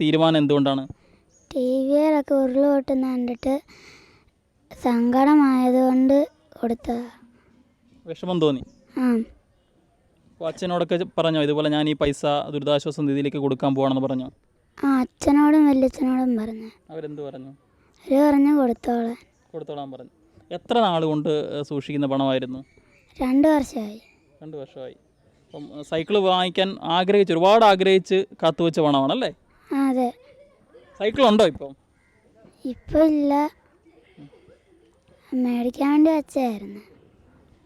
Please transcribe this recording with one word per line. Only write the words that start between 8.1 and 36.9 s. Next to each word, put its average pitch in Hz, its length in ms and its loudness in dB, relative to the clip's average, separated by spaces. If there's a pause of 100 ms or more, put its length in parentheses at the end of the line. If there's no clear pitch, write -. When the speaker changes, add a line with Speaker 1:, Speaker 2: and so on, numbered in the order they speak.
Speaker 1:
തോന്നി? 143 220 0 (340)
Speaker 2:
ആ. 254 160 2 (1160)
Speaker 1:
അപ്പൊ 165 160 -8
അച്ഛനോടൊക്കെ 175 520 -2 (180)
പറഞ്ഞോ, 160 240 0
ഇതുപോലെ 147 280 0
ഞാൻ 151 200 0
ഈ 151 40 0
പൈസ 143 280 -2 (300)
ദുരിതാശ്വാസ 147 480 -2
നിധിയിലേക്ക് 143 380 -2
കൊടുക്കാൻ 139 380 -2
പോവാണെന്ന് 135 260 0
പറഞ്ഞോ? 131 300 -6 (520)
Speaker 2:
ആ, 269 160 0
അച്ഛനോടും 294 680 2
വല്യച്ഛനോടും 254 680 0
പറഞ്ഞു. 220 320 -10 (200)
Speaker 1:
അവരെന്ത് 151 320 -14
പറഞ്ഞു? 135 280 -14
Speaker 2:
അവര് - 720 -4
പറഞ്ഞു 294 360 4
കൊടുത്തോളാൻ. 240 580 -2 (380)
Speaker 1:
കൊടുത്തോളാൻ 147 380 -12
പറഞ്ഞു. 127 180 -20 (420)
എത്ര 233 280 -2
നാൾ 170 260 2
കൊണ്ട്, 151 240 0
ഏ, 147 340 -4
സൂക്ഷിക്കുന്ന 143 440 -4
പണമായിരുന്നു? 131 580 -2 (560)
Speaker 2:
രണ്ട് 269 260 4
വർഷമായി. 240 540 -2 (420)
Speaker 1:
രണ്ട് 156 140 -16
വർഷമായി. 135 380 -16 (500)
അപ്പം, 147 240 -18 (100)
ഏ, 147 100 -14
സൈക്കിൾ 165 280 -2
വാങ്ങിക്കാൻ 185 640 0
ആഗ്രഹിച്ച്, 180 520 2
ഒരുപാട് 196 320 6
ആഗ്രഹിച്ച് 190 600 4 (180)
കാത്തുവെച്ച 170 360 0
പണമാണല്ലേ? 151 540 0 (400)
Speaker 2:
ആ, 277 160 0
അതെ. 247 240 -2 (880)
Speaker 1:
സൈക്കിൾ 220 300 2
ഉണ്ടോ 214 180 4
ഇപ്പം? 139 280 -8 (880)
Speaker 2:
ഇപ്പൊ 254 340 -4
ഇല്ല. 294 520 0 (1800)
മേടിക്കാൻ 247 580 -2
വേണ്ടി 302 200 4
വെച്ചായിരുന്നു. 220 680 -4 (840)